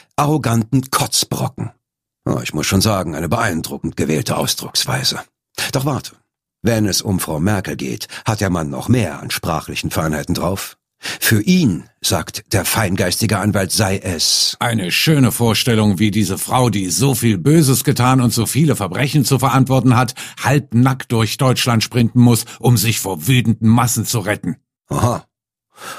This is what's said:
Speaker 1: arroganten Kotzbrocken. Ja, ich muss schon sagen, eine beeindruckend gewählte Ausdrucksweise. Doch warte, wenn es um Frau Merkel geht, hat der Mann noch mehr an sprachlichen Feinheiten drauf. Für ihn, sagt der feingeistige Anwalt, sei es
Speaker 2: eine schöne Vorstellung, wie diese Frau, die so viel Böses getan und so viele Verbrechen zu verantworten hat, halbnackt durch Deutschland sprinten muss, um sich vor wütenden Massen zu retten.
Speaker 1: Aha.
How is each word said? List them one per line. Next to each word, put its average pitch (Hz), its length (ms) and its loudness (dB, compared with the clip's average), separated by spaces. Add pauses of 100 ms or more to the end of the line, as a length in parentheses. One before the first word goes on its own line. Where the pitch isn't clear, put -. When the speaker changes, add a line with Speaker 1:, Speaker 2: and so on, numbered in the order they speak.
(160)
Speaker 1:
arroganten 131 760 0
Kotzbrocken. - 800 -4 (560)
Ja, - 160 -2
ich - 100 -10
muss 76 140 -4
schon 95 160 2
sagen, 92 320 0
eine 82 140 -4
beeindruckend 90 680 -4
gewählte 78 400 -2
Ausdrucksweise. - 840 -4 (520)
Doch 135 120 -2
warte, 139 320 -4 (440)
wenn 110 260 2
es 92 140 -2
um 92 200 -2
Frau 76 200 -4
Merkel 92 360 -2
geht, 62 320 -8 (180)
hat 107 140 -2
der 98 100 0
Mann 82 180 -2
noch 67 200 -8
mehr 98 320 0
an 60 100 -10
sprachlichen 78 600 -6
Feinheiten 80 440 -2
drauf. 82 420 -6 (260)
Für - 380 0
ihn, 160 440 2 (180)
sagt - 500 -4
der 95 140 0
feingeistige 98 720 0
Anwalt, 98 340 0
sei 98 240 0
es - 640 -2
Speaker 2:
eine 113 300 -2
schöne 139 420 2
Vorstellung, 110 680 2
wie 107 120 2
diese 95 260 0
Frau, 123 320 2
die 95 220 -2
so 135 240 2
viel 113 240 0
Böses 135 460 4
getan 127 360 2
und 120 140 2
so 113 100 0
viele 139 320 2
Verbrechen 117 480 0
zu 131 140 2
verantworten 131 580 4
hat, 131 180 0 (240)
halbnackt 131 720 0
durch 110 280 0
Deutschland 123 440 2
sprinten 123 380 2
muss, 120 240 6 (140)
um 120 180 4
sich 107 240 0
vor 90 260 -6
wütenden 113 420 2
Massen 120 360 2
zu - 140 -4
retten. 92 380 -4 (320)
Speaker 1:
Aha. - 360 -2 (760)